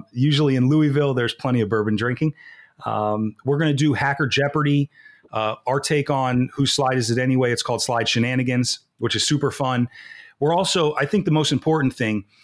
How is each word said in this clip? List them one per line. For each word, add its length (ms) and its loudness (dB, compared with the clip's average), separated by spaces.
usually 440 2
in 120 2
Louisville, 460 2
there's 200 0
plenty 260 0
of 80 0
bourbon 260 0
drinking. 400 -2
Um, 600 -2
we're 140 0
gonna 140 2
do 220 2
Hacker 320 -2
Jeopardy, 640 0
uh, 220 -2
our 100 0
take 320 -2
on 420 0
Whose 200 0
Slide 260 0
Is 140 0
It 60 0
Anyway? 340 2
It's 100 -2
called 180 -2
Slide 280 -2
Shenanigans, 720 0
which 160 -2
is 100 -2
super 280 0
fun. 360 -2
We're 140 2
also, 420 0
I 100 0
think 180 0
the 60 0
most 220 2
important 420 0
thing, 300 -2